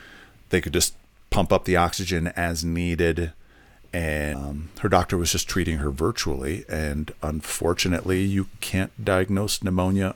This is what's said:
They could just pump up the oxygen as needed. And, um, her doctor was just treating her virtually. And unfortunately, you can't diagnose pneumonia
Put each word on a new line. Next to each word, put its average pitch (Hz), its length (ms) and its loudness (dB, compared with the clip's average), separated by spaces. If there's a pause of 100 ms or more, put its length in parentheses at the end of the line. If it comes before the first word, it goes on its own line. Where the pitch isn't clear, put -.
(500)
They 90 120 2
could 78 100 -6
just 85 220 2 (360)
pump - 220 2
up 95 140 4
the 90 100 2
oxygen 85 520 2 (100)
as 85 260 -2
needed. 85 680 0 (580)
And, 76 460 -2
um, 71 320 -8 (100)
her 104 100 0
doctor 92 280 4
was 87 160 0
just - 140 -2
treating 80 320 0
her 71 120 0
virtually. 73 800 -2
And 76 520 -4
unfortunately, 87 1000 0
you 98 260 0 (140)
can't - 300 -2 (120)
diagnose 98 580 0
pneumonia 92 540 2